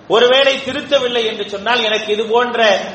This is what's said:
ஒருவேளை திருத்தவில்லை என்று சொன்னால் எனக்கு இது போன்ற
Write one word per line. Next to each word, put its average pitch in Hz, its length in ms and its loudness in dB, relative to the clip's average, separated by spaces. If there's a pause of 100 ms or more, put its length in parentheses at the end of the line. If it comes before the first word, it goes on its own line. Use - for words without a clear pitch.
ஒருவேளை 254 500 4
திருத்தவில்லை 247 680 -2
என்று 202 240 -6
சொன்னால் 220 340 -2
எனக்கு 214 300 -2
இது 214 120 -2
போன்ற 226 540 2 (160)